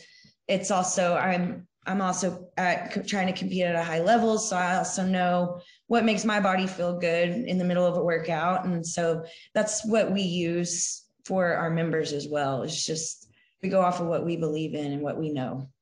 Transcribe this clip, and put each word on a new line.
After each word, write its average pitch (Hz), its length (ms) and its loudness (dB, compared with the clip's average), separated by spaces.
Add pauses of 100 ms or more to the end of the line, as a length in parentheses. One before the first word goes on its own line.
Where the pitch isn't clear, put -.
(480)
it's 190 240 0
also, 180 440 2
I'm, 180 520 0 (180)
I'm 196 160 -2
also 185 460 -2 (100)
at, 180 340 0
co-, 196 100 -4
trying 190 260 0
to 185 60 0
compete 185 300 -2
at 175 120 2
a 165 80 0
high 165 160 -2
level. 220 380 4
So 202 180 -2
I 180 220 2
also 185 280 -2
know 180 540 2 (280)
what 226 180 2
makes 214 180 2
my 208 160 2
body 190 260 2
feel 175 320 -2
good 175 320 2
in 185 280 -2
the 180 80 0
middle 180 200 4
of 175 120 2
a 170 60 2
workout. 165 640 0
And 175 200 -2
so 165 400 -2 (280)
that's 214 320 0
what 208 280 2
we 196 80 2
use 175 800 -2 (220)
for 180 300 0
our 165 140 0
members 160 440 0
as 143 140 -4
well. 139 360 0
It's 160 220 -4
just, - 440 -6 (320)
we 190 60 -2
go 185 140 2
off 180 180 2
of 170 80 -2
what 165 180 0
we 170 120 -2
believe 156 360 -2
in 147 200 -4
and 143 80 -4
what 143 160 -4
we 156 140 -4
know. 131 380 -6 (120)